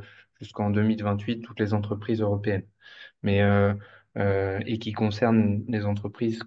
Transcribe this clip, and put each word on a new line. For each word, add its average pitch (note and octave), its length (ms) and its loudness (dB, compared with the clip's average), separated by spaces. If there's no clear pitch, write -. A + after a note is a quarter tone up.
jusqu'en - 320 -4
deux G#2 100 2
mille A2 220 2
vingt-huit, G#2 380 -2
toutes - 180 -14
les G#2+ 160 2
entreprises G#2+ 460 -2
européennes. G2+ 440 0
Mais, G2+ 220 2
euh, G2+ 320 4
euh, G2 480 0
et A2 140 -4
qui A2 120 -6
concerne G#2+ 760 2
les G#2+ 180 -2
entreprises G#2 600 -4